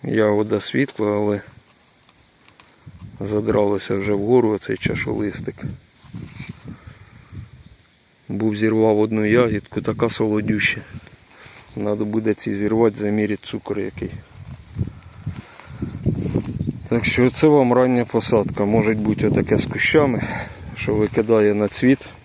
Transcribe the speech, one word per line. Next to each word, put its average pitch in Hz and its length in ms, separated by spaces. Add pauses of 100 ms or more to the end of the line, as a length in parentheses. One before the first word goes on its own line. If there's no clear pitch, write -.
Ягода 107 520
світла, 127 480
але 104 340 (1800)
задралося 104 760
вже 101 180
вгору 110 360
оцей 107 280
чашолистик. - 800 (2750)
Був, 104 260
зірвав 110 440
одну 110 260
ягідку, 107 560
така 113 280
солодюща. 107 720 (920)
Надо 104 300
буде 110 280
ці 104 200
зірвати, 107 420
заміряти 104 480
цукор 104 360
який. - 320 (2750)
Так 117 160
що 127 240
це 123 180
вам 139 260
рання 123 320
посадка. 107 600
Може 110 280
бути 107 340
отаке 104 300
з - 80
кущами, 131 580 (520)
що - 180
викидає 107 600
на 104 140
цвіт. - 400 (180)